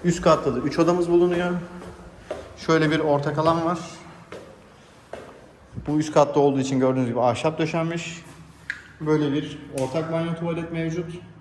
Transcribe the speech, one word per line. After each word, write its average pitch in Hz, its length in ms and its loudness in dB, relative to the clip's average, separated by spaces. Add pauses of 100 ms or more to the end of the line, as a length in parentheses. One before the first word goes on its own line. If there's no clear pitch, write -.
Üst 170 180 2
katta 151 340 4
da 123 40 -2
üç 147 200 -2
odamız 170 320 4
bulunuyor. 175 400 4 (1040)
Şöyle 160 340 2
bir 160 80 2
ortak 147 380 2
alan 165 280 2
var. 175 140 -2 (2000)
Bu 151 120 0
üst 151 140 -4
katta 147 260 4
olduğu 139 200 4
için 131 200 0
gördüğünüz 127 280 2
gibi 117 140 -2
ahşap 123 380 0
döşenmiş. 165 640 -4 (800)
Böyle 151 320 2
bir 151 260 -4 (200)
ortak 160 320 -2
banyo, 165 240 -2
tuvalet 165 360 -4
mevcut. 165 480 -6 (220)